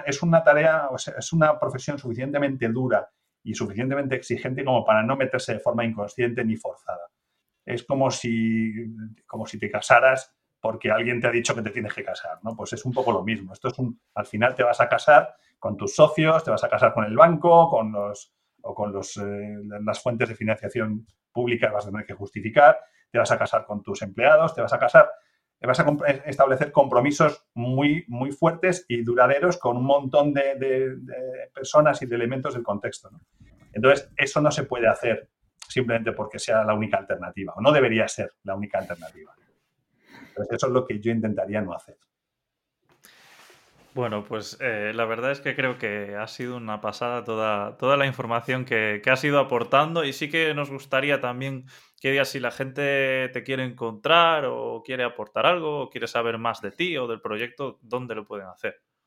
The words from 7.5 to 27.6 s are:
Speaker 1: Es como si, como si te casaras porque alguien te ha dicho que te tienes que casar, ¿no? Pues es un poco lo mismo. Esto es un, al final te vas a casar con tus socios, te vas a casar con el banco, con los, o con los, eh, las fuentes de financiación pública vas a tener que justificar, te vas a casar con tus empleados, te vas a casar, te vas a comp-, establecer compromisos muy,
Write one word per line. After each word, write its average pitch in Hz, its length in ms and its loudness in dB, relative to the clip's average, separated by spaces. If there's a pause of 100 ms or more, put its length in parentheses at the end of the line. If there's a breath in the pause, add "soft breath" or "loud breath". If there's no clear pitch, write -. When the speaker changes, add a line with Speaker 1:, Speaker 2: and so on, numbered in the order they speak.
Speaker 1:
Es 120 180 -8
como 135 280 0
si, 113 600 -2 (520)
como 117 200 -10
si - 120 -14
te 104 140 -6
casaras 131 640 4 (240)
porque 113 320 -4
alguien 117 280 0
te 120 80 0
ha 117 40 2
dicho 120 240 0
que 113 60 -6
te 107 100 -6
tienes 107 220 -8
que 101 100 -10
casar, 85 400 -10
¿no? 113 120 -8
Pues 107 180 -12
es - 120 -10
un 123 80 -4
poco 123 180 0
lo 92 120 0
mismo. 98 300 -6
Esto - 140 -8
es - 120 -6
un, 123 200 -4 (160)
al 107 100 -6
final 120 300 0
te 127 80 2
vas 120 160 2
a 120 80 4
casar - 480 6 (240)
con 104 160 -4
tus 101 200 -6
socios, 160 480 6
te - 80 -2
vas 104 120 0
a 120 60 0
casar 113 240 4
con 110 100 0
el 107 120 -4
banco, 165 540 8
con 113 220 0
los, 104 420 -6 (280)
o 95 120 -10
con 104 200 -6
los, 98 240 -8
eh, 101 400 -8 (260)
las 107 180 -4
fuentes 117 280 -2
de 110 60 -10
financiación 110 720 -4 (280)
pública 120 360 -2
vas 104 160 -4
a 98 60 -10
tener 104 140 -8
que - 80 -14
justificar, 110 680 4 (320 soft breath)
te - 60 -2
vas 113 140 2
a 117 60 2
casar 110 280 0
con 101 180 -8
tus 98 180 -8
empleados, 123 540 4
te 120 60 -4
vas 110 100 0
a 123 80 0
casar, 127 300 8 (500 soft breath)
te - 80 -6
vas 127 140 2
a 143 40 4
comp-, 147 200 0 (200)
establecer 139 460 2
compromisos 143 800 2
muy, 135 540 0